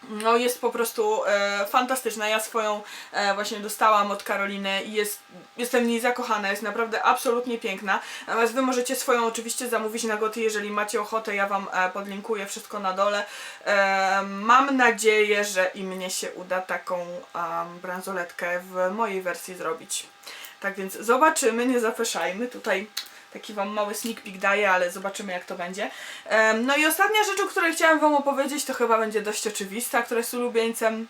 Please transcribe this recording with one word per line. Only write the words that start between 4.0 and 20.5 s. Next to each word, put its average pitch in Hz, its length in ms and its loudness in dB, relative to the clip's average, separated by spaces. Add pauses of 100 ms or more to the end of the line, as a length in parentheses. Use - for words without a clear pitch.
od 202 120 -4
Karoliny 196 600 -2
i 214 100 -10
jest, 208 260 -2 (380)
jestem 240 260 0
w 233 40 2
niej 233 120 2
zakochana, 240 500 0
jest 202 120 -2
naprawdę 220 420 -2
absolutnie 247 540 0
piękna. 202 420 -2 (280)
Natomiast 226 260 2
wy 269 80 0
możecie 254 340 0
swoją 240 300 2
oczywiście 226 440 -4
zamówić 220 340 -2
na 220 140 0
Goty, 214 240 -2
jeżeli 208 280 -2
macie 208 320 -2
ochotę, 220 340 -2
ja 202 120 2
wam, 196 260 -2
e, 185 160 2
podlinkuję 202 560 -6
wszystko 208 340 -10
na 190 140 -2
dole. 202 320 2 (400)
E, 196 580 4
mam 233 540 4
nadzieję, 214 680 6
że 185 300 2
i 196 80 -6
mnie 185 260 -6
się - 220 -6
uda 180 300 -4
taką, 180 400 -4
em, 175 800 -6
bransoletkę 180 800 -6
w 185 340 -2
mojej 202 280 -2
wersji 180 340 -6
zrobić. - 500 -6 (540)